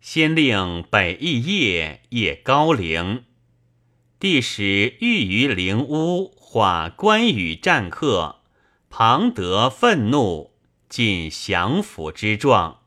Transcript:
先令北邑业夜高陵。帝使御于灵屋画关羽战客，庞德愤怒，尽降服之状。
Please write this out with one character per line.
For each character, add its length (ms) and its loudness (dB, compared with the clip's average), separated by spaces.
先 340 0
令 540 0
北 280 0
邑 260 -2
业 680 -2
夜 240 -2
高 400 2
陵。 500 -4
帝 220 2
使 580 -2
御 240 0
于 240 0
灵 340 -2
屋 540 -2
画 540 0
关 360 2
羽 300 0
战 320 0
客， 540 -2
庞 420 2
德 380 0
愤 400 0
怒， 420 -2
尽 400 -2
降 520 -2
服 300 -10
之 240 -2
状。 500 2